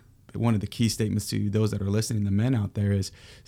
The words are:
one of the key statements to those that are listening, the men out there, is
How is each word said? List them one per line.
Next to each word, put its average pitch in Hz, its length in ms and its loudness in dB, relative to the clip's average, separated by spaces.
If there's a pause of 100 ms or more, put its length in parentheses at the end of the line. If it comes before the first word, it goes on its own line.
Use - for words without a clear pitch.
(340)
one 113 200 2
of 101 60 2
the 98 60 -4
key 113 220 0
statements 104 400 -2
to 104 220 -2
those 107 220 2
that 101 100 -4
are 98 80 -2
listening, 107 340 0
the 101 60 0
men 113 240 2
out 101 180 -2
there, 101 180 0
is 98 220 0 (360)